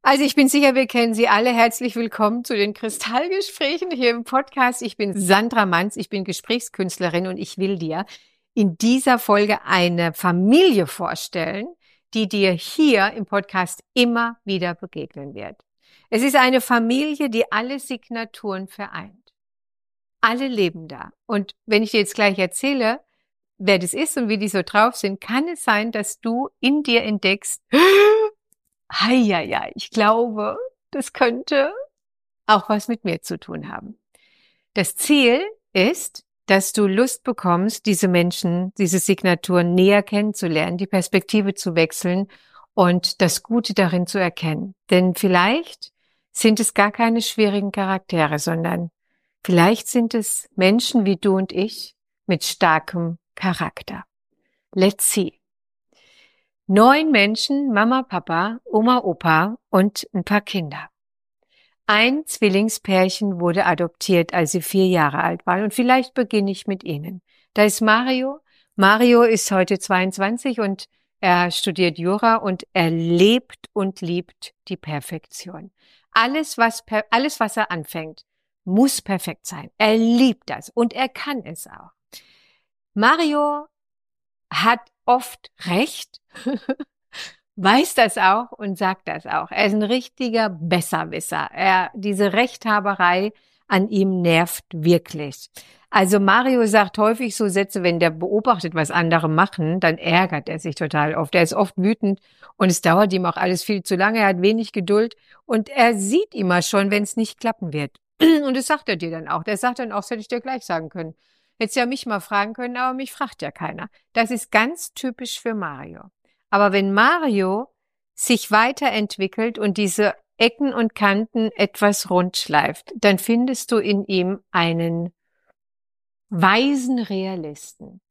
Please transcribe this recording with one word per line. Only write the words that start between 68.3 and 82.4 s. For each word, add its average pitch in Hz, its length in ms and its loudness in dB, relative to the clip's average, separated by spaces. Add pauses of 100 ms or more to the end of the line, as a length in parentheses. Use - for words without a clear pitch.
Mario 233 460 6
ist 226 280 2
heute 190 300 0
zweiundzwanzig 196 800 -2
und 196 240 -4 (340)
er 175 320 2
studiert 175 480 0
Jura 208 380 2
und 190 360 -4
er 165 200 2
lebt 175 800 2
und 190 280 -4
liebt - 540 -8 (140)
die 185 80 -6
Perfektion. 156 960 -12 (400)
Alles, 277 440 -2
was 233 280 0
per-, 214 260 -4
alles, 269 300 0
was 214 160 -2
er - 160 -2
anfängt, 160 520 -10 (380)
muss 220 400 2
perfekt - 420 -6
sein. - 320 -14
Er 220 200 2
liebt 233 540 2
das - 200 -12
und 233 220 -2
er 262 160 -4
kann 269 360 -10
es - 220 -16
auch. - 240 -20 (1040)